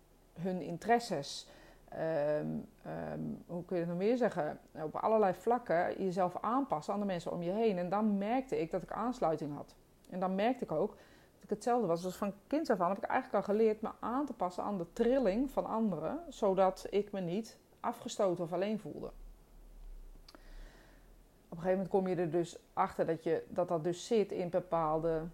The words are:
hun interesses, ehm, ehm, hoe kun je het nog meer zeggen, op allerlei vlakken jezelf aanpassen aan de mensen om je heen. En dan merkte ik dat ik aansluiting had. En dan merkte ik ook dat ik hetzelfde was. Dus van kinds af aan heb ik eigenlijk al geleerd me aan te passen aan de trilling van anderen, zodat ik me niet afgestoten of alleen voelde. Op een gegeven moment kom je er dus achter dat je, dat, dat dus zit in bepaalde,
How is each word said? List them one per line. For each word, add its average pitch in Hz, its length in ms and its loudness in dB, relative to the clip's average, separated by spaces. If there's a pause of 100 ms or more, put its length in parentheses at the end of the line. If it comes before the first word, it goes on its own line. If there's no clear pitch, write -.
(340)
hun 180 280 -2
interesses, 180 840 -2 (420)
ehm, 151 580 0 (360)
ehm, 156 360 -8 (280)
hoe 175 180 -8
kun 190 100 -4
je 170 60 0
het 170 100 -2
nog 175 80 -2
meer 220 180 2
zeggen, 170 420 0 (120)
op 156 240 -6
allerlei 208 380 4
vlakken 196 680 0
jezelf 180 380 0
aanpassen 220 520 0
aan 202 60 -2
de 208 60 -2
mensen 175 260 -4
om 170 100 -4
je 170 100 -2
heen. 214 260 2
En 180 120 -2
dan 208 280 2
merkte 233 440 0
ik 165 100 -4
dat 175 120 -2
ik - 80 -10
aansluiting 160 640 0
had. - 200 -12 (340)
En 185 100 -8
dan 190 160 0
merkte 233 280 2
ik - 80 -4
ook 165 180 2 (440)
dat - 100 -20
ik - 60 -10
hetzelfde 233 380 0
was. 170 140 2
Dus 180 140 -4
van 202 180 -4 (140)
kinds 302 220 2
af 208 100 4
aan 175 100 4
heb 196 80 0
ik - 120 -4
eigenlijk 208 380 0
al 208 80 4
geleerd 214 260 4
me 202 80 -4 (100)
aan 262 260 -2
te 262 80 -6
passen - 300 -4
aan 202 140 -2
de 170 160 -6
trilling 240 580 4
van 185 140 0
anderen, 202 640 0
zodat 190 640 4
ik 202 220 2
me 196 80 -4
niet 185 380 -2 (220)
afgestoten 196 640 0
of 165 100 -4
alleen 202 260 0
voelde. - 320 -10 (2500)
Op 175 60 -10
een 165 60 -8
gegeven 185 140 4
moment 185 120 -2
kom 190 180 4
je 185 80 0
er 165 160 0
dus 170 260 0 (160)
achter 185 320 0
dat 160 180 -2
je, 160 240 0
dat, 175 200 -2
dat 170 160 0
dus 170 240 -2
zit 202 240 2
in 180 180 -2
bepaalde, 160 720 0 (120)